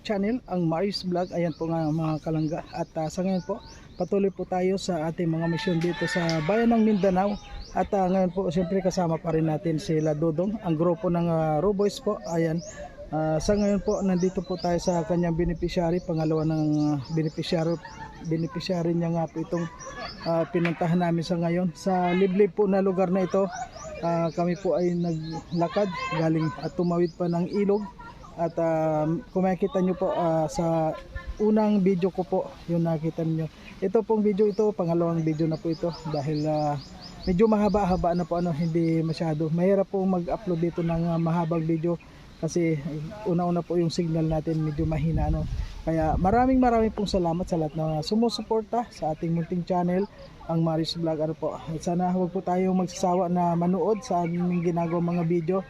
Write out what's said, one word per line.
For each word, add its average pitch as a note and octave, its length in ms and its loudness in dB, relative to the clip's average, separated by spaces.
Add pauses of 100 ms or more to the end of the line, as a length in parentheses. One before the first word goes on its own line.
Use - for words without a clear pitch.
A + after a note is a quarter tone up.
channel, G#3+ 400 -2
ang F3+ 240 0
Marius F#3 400 -2
Vlog. F3 240 -2
Ayan E3+ 240 0
po E3 80 -6
nga E3 240 0
mga D#3 320 0
kalangga. D#3 480 -2
At, - 320 -6
ah, D#3 80 -2
sa F3+ 160 -4
ngayon F#3 240 -2
po, G3+ 160 -6 (320)
patuloy G3 320 2
po F#3 160 -6
tayo F#3 320 0
sa E3+ 320 -2
ating E3 160 -2
mga E3 240 0
misyon E3 320 0
dito E3+ 240 -2
sa E3+ 160 -2 (240)
bayan A3 240 2
ng A3+ 160 6
Mindanao. G3 480 4 (400)
At, F3+ 240 0
ah, F#3 160 2
ngayon F#3+ 160 4
po, F#3 240 -2
siyempre F#3 320 0
kasama E3+ 320 2
pa D#3+ 160 -2
rin D#3+ 160 2
natin D#3 320 0
sila D#3 320 0
Dodong, E3 480 0
ang E3 160 0
grupo E3+ 320 2
ng, E3+ 240 2
ah, D#3 320 2
Raw G#3 80 4
Boys G3+ 240 0
po. - 320 -4
Ayan. E3 320 0 (480)
Ah, D#3 320 0
sa G#3 160 2
ngayon G3+ 240 2
po, G3 240 0
nandito F#3 400 0
po F3+ 160 -6
tayo F3 160 2
sa E3+ 320 0
kanyang F3 240 2
beneficiary, F3 720 0
pangalawa D#3 400 0
ng, D#3 180 0 (140)
ah, D3 200 2 (200)
beneficiary, D#3+ 560 0 (560)
beneficiary E3 640 -2
niya E3+ 240 0
nga E3 80 0
po D#3+ 160 -6
itong, E3+ 240 -4 (640)
ah, E3 160 2
pinuntahan E3+ 560 0
namin E3+ 240 2
sa E3+ 160 -2
ngayon. E3+ 320 0
Sa F3+ 400 0
liblib G3 400 4
po G#3 160 2
na F#3+ 160 2
lugar F#3 240 2
na F#3 160 2
ito, F#3+ 240 0 (520)
ah, E3+ 320 0
kami F3 260 0
po E3+ 160 0
ay F3 240 2
naglakad E3+ 880 -2 (320)
galing D#3+ 400 2
at D#3+ 160 -8
tumawid F3 400 0
pa F3 140 -2
ng E3+ 240 0
ilog. G3+ 320 2 (500)
At, E3 220 -2
ah, D#3+ 480 2 (260)
kung F#3 140 0
makikita F#3+ 340 0
nyo F#3 160 2
po, F#3 160 0
ah, D#3+ 380 2
sa E3 480 0 (400)
unang G#3+ 480 4
video F#3+ 240 4
ko F3+ 160 -2
po, F#3 160 0 (260)
yung E3+ 160 0
nakita E3 400 -2
nyo. D#3+ 220 0 (340)
Ito G3 240 2
pong G#3+ 220 2
video G#3 240 4
ito, G#3 240 2
pangalawang E3+ 480 0
video D#3 240 0
na D#3+ 160 0
po E3 80 -4
ito E3 240 -2 (160)
dahil, D3+ 400 -2
ah, D3+ 320 0 (480)
medyo F#3 160 4
mahaba-haba G3 720 4
na F3 80 0
po, E3+ 160 -2
ano, F3 100 0
hindi E3 540 2
masyado. D#3+ 480 -2
Mahirap F#3+ 340 4
po G3 160 -2
mag-upload F3 560 0
dito E3+ 220 0
ng, E3 260 0
ah, E3 140 0
mahabang E3 420 0
video E3 320 0 (480)
kasi E3 320 0 (480)
una-una F3 400 0
po E3+ 160 -2
yung E3+ 80 2
signal D#3+ 400 0
natin D#3 400 0
medyo D3+ 160 -2
mahina, D3+ 480 0
ano. D#3 160 0 (360)
Kaya D#3 360 0
maraming A#3+ 400 4
maraming A#3 320 4
pong G#3 160 -2
salamat F3 400 0
sa - 80 -4
lahat D#3 200 0
na D#3 280 -2
sumusuporta A3 880 0
sa D#3 240 -4
ating E3 160 -4
munting E3+ 320 -2
channel, F3+ 480 0 (360)
ang E3 120 0
Marius D#3+ 400 0
Vlog, D#3+ 240 -2
ano D#3 160 -2
po. D3+ 160 -4
At D#3+ 240 -8
sana F3+ 320 0
huwag F3+ 240 0
po F#3+ 80 -4
tayong F#3 320 2
magsasawa F3+ 560 0
na F3 240 2
manood F3+ 480 2
sa F3 240 0
aming F3 320 0
ginagawang E3+ 560 0
mga F3 80 0
video. E3+ 340 0 (140)